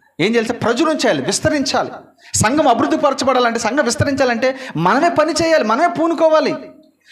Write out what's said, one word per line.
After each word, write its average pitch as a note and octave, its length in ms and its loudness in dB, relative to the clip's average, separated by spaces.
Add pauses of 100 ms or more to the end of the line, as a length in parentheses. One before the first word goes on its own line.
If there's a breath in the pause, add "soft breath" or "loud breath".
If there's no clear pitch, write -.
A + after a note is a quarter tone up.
(200)
ఏం G#3 140 0
చేయాలి? A3+ 180 0
ప్రచురించాలి, A#3+ 720 0
విస్తరించాలి. B3+ 680 -2 (440 loud breath)
సంఘం C#4 340 2
అభివృద్ధి C#4 280 2
పరచబడాలంటే, B3+ 640 0
సంఘం C4+ 260 -2
విస్తరించాలంటే C4 720 0 (200 loud breath)
మనమే G#3+ 320 2
పని D#4+ 240 0
చేయాలి, D#4 320 2
మనమే D#4+ 240 0
పూనుకోవాలి, D#4 680 2 (580 loud breath)